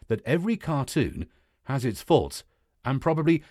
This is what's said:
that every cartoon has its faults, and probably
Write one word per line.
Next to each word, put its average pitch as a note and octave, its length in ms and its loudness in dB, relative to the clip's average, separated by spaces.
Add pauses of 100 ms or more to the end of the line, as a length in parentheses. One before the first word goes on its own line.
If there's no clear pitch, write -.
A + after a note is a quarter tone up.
that G#2+ 180 -2
every F3 320 0
cartoon C3+ 680 -2 (380)
has C3 200 -4
its A2+ 180 -4
faults, - 420 2 (400)
and C3+ 180 -2
probably D#3+ 480 2